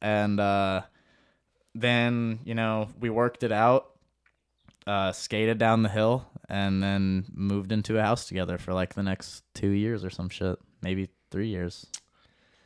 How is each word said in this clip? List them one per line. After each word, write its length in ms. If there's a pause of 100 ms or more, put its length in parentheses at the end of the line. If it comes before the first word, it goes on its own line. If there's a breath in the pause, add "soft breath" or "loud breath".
and, 380
uh, 420 (920)
then, 720
you 100
know, 340 (100)
we 120
worked 340
it 80
out, 380 (960)
uh, 240
skated 440
down 280
the 40
hill, 380 (220)
and 340
then 500
moved 380
into 260
a 60
house 240
together 320
for, 160
like, 200
the 100
next 400 (100)
two 160
years 340
or 60
some 180
shit. 300 (240)
Maybe 260 (220)
three 180
years. 380 (800)